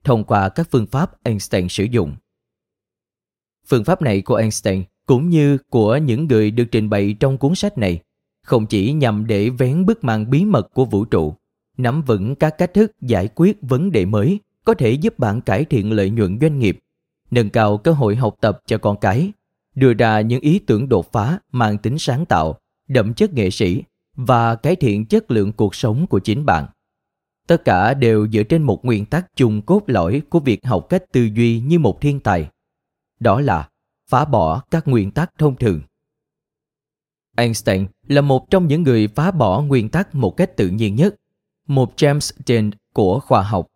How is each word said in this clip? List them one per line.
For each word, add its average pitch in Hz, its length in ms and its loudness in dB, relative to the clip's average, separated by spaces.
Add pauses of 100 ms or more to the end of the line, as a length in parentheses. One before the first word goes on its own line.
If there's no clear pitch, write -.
thông 113 200 0
qua 98 240 0
các 165 220 -4
phương 113 160 0
pháp - 360 -6
Einstein 98 460 -4
sử 98 160 -4
dụng. 104 320 -2 (1500)
Phương 117 180 0
pháp 175 180 -2
này 101 200 0
của 120 120 -2
Einstein, 107 480 -2 (240)
cũng 139 220 2
như 143 300 2 (120)
của 113 260 2
những 151 300 -2
người 107 240 2
được 120 220 0
trình 107 180 0
bày 104 300 0
trong 135 180 0
cuốn 147 160 0
sách 202 240 -4
này, 90 240 -2 (400)
không 110 240 0
chỉ 104 260 0
nhằm 113 340 -2
để 107 240 0
vén 135 360 0
bức 220 180 0
màn 110 260 -2
bí 151 140 2
mật 165 300 0
của 131 100 2
vũ 107 200 -2
trụ, 80 300 -2 (420)
nắm 131 260 -2
vững 117 320 -2
các 156 240 -2
cách 175 160 -2
thức 214 260 2
giải 107 340 -2
quyết 196 280 2
vấn 135 300 -2
đề 101 120 0
mới 110 360 0 (240)
có 233 100 2
thể 120 160 0
giúp 156 280 -2
bạn 113 220 -2
cải 113 240 -2
thiện 110 280 -2
lợi 101 180 0
nhuận 107 300 -2
doanh 151 180 0
nghiệp, 101 200 0 (520)
nâng 117 200 0
cao 104 280 2
cơ 165 140 2
hội 117 240 0
học 117 240 -2
tập 107 260 0
cho 110 120 -2
con 104 220 -2
cái, 139 320 0 (420)
đưa 131 180 4
ra 110 280 2
những 117 200 0
ý 156 180 2
tưởng 123 300 0
đột 98 240 0
phá 120 260 -2 (140)
mang 107 260 0
tính 127 200 -4
sáng 135 260 -4
tạo, 80 340 -2 (300)
đậm 117 260 0
chất 208 180 0
nghệ 110 180 0
sĩ 98 320 -2 (360)
và 117 360 2
cải 156 220 -2
thiện 110 300 0
chất 220 240 0
lượng 107 220 0
cuộc 104 220 -2
sống 123 320 -2
của 104 120 0
chính 117 280 -4
bạn. 78 200 0 (800)
Tất 170 180 2
cả 104 300 2
đều 110 340 2
dựa 107 140 0
trên 160 200 0
một 113 220 -2
nguyên 110 200 0
tắc 165 300 -4
chung 107 280 2
cốt 202 240 0
lõi 104 440 0
của 170 100 0
việc 123 240 0
học 104 240 -2
cách 185 240 -2
tư 120 220 2
duy 117 260 0
như 156 180 2
một 117 220 0
thiên 143 200 -2
tài. 87 280 -2 (720)
Đó 117 200 2
là 90 280 -2 (400)
phá 135 160 0
bỏ 101 460 0
các 160 180 -2
nguyên 104 220 0
tắc - 280 -6
thông 143 180 0
thường. 95 240 -2 (1600)
Einstein 110 500 -2 (200)
là 143 140 2
một 139 300 0
trong 180 160 2
những 156 160 0
người 113 260 2
phá 156 220 -2
bỏ 123 320 0
nguyên 131 260 0
tắc 165 260 -4
một 113 220 -2
cách - 200 -2
tự 98 120 0
nhiên 104 260 -2
nhất, 180 200 2 (520)
một 135 300 0
James 143 360 0 (140)
Dean 110 240 0 (220)
của 107 280 0
khoa 110 220 0
học. 98 340 -4